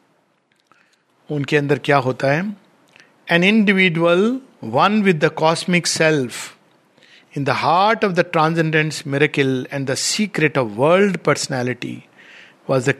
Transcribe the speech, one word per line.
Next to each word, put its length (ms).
उनके 260
अंदर 220
क्या 180
होता 300
है? 280
An 120
individual 960
one 380
with 160
the 120
cosmic 420
self, 480
in 80
the 100
heart 480
of 120
the 100
transcendence 720
miracle 680
and 160
the 80
secret 600
of 200
world 400
personality 760
was 180
the 120